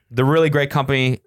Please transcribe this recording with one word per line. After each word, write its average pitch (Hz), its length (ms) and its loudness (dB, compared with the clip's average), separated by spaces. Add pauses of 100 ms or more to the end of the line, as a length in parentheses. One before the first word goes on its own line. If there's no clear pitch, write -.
They're 123 160 -2
really 156 260 2
great 143 200 0
company. 131 560 -2